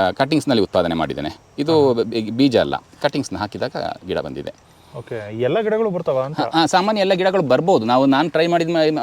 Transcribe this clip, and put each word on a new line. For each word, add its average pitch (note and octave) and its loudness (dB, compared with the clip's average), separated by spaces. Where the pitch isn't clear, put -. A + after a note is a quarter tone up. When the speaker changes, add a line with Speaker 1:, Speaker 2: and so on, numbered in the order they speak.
Speaker 1:
ಕಟ್ಟಿಂಗ್ಸ್ನಲ್ಲಿ C3+ 0
ಉತ್ಪಾದನೆ F2 0
ಮಾಡಿದ್ದೇನೆ. D2 -6
ಇದು C#3+ 2
Speaker 2:
ಹಾ. A#2 -2
Speaker 1:
ಬೀ-, A2 -4
ಬೀಜ A#2+ 2
ಅಲ್ಲ, D2 2
ಕಟ್ಟಿಂಗ್ಸ್ನ - -6
ಹಾಕಿದಾಗ G#2 -6
ಗಿಡ F2 -4
ಬಂದಿದೆ. C#2 -10
Speaker 2:
ಓಕೆ, A2 -10
ಎಲ್ಲ D3 0
ಗಿಡಗಳು A3 -2
ಬರ್ತಾವ E3 -2
ಅಂತ? C#3 -4
Speaker 1:
ಹಾ, - 0
ಹಾ, D#3+ 4
ಸಾಮಾನ್ಯ G3 2
ಎಲ್ಲ F#3+ 2
ಗಿಡಗಳು F#3+ 2
ಬರ್ಬೋದು. C3+ 2
ನಾವು, C3 4
ನಾನು C#3+ 2
ಟ್ರೈ D#3+ 2
ಮಾಡಿದ E3+ 0
ಮ-, D#3 2